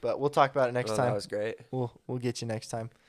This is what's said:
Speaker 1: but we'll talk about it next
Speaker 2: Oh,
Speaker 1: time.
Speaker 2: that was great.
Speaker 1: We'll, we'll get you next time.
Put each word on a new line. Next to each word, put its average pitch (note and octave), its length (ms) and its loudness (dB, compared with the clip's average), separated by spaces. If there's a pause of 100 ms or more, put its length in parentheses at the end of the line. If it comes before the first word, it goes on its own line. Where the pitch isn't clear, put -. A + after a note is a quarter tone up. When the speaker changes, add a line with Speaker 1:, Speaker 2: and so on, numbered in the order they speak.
Speaker 1:
but A#2+ 180 0
we'll C#3 120 2
talk C#3 200 6
about C3 180 4
it A#2+ 40 -4
next B2 200 0
Speaker 2:
Oh, A2 40 0
Speaker 1:
time. B2 100 4
Speaker 2:
that A#2 80 2
was G#2 140 -4
great. G#2+ 280 -4 (140)
Speaker 1:
We'll, B2+ 220 -2 (140)
we'll B2+ 120 -4
get A#2+ 220 -4
you A#2 80 -6
next A2+ 200 -6
time. A#2 220 -8 (180)